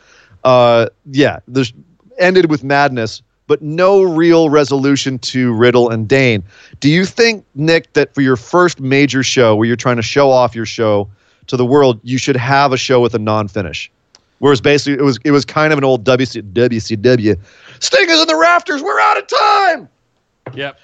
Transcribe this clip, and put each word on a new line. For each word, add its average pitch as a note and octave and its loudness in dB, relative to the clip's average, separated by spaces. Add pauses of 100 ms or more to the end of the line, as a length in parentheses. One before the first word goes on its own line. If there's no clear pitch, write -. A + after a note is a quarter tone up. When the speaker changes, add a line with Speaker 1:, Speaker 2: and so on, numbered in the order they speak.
(440)
Speaker 1:
Uh, A#2+ 4 (240)
yeah, C3 0
this B2+ -4 (440)
ended F3+ 2
with D3 -4
madness, C3+ -2 (260)
but D3 -2
no F3+ 2
real E3 2
resolution C#3 0
to B2+ -2
Riddle A#2+ 2
and A2 -6
Dane. B2+ 0 (380)
Do C#3 0
you E3+ 2
think, A3+ -2 (100)
Nick, D#3+ -2
that C#3+ 0
for C#3+ -2
your C3 2
first F3 0
major C3+ 0
show A#2 2
where A2 0
you're A#2 0
trying B2 -2
to A#2 -4
show C#3 2
off B2 2
your A2+ -8
show G#2 -2 (380)
to B2+ -4
the B2 0
world, C3 2
you B2+ -6
should B2+ -2
have C3+ 0
a B2+ -2
show B2 0
with A2+ -2
a A#2 -2
non-finish? G#2+ -6 (480)
Whereas C#3+ 2
basically C#3+ 0
it C#3+ 0
was, C3 0
it D3+ 0
was C#3+ 2
kind D#3 -2
of D3 0
an C3+ -2
old B2+ 0
W B2+ 0
C A#2 -12
W, G#2+ -2 (440)
"Sting A4 0
is D#4+ 2
in D#4+ 0
the D#4+ -2
rafters, E4 0
we're G#4 -4
out G#4+ 0
of G4+ -8
time!" G4 0 (640)
Speaker 2:
Yep. C#3 -12